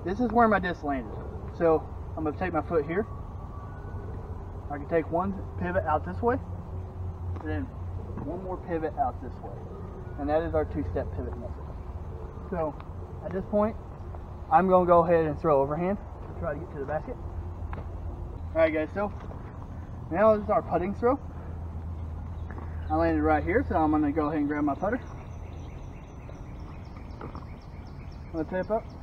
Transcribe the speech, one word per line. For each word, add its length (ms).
this 160
is 120
where 160
my 100
disc 260
landed. 300
So 280
I'm 60
gonna 120
take 160
my 120
foot 240
here. 180
I 60
can 120
take 220
one 240
pivot 260
out 180
this 200
way, 160
and 60
then 160
one 180
more 140
pivot 400
out 240
this 220
way. 100
And 100
that 140
is 140
our 100
two-step 500
pivot 220
method. 260
So 240
at 80
this 200
point, 240
I'm 160
gonna 200
go 160
ahead 240
and 120
throw 220
overhand 380
to 400
try 160
to 40
get 120
to 80
the 60
basket. 300
All 60
right, 100
guys, 220
so 180
now 240
this 80
is 80
our 100
putting 320
throw. 240
I 80
landed 280
right 200
here, 240
so 80
I'm 140
gonna 220
go 160
ahead 100
and 100
grab 160
my 120
putter. 240
I'm 1120
gonna 120
tap 260
up. 140